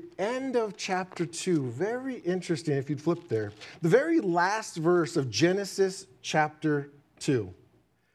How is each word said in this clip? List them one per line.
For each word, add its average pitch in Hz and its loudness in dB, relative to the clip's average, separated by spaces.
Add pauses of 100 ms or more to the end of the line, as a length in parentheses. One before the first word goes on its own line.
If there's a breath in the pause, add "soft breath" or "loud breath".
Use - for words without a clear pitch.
(180)
end 254 -2
of 220 -2
chapter 185 -4
two, 160 0
very 233 -4
interesting 170 -2
if 135 -2
you'd 147 -4
flip 170 -2
there, 107 -2 (280 loud breath)
the 165 2
very 302 4
last 190 0
verse 170 2
of 135 0
Genesis 185 0 (160)
chapter 151 0 (280)
two, 107 0 (640)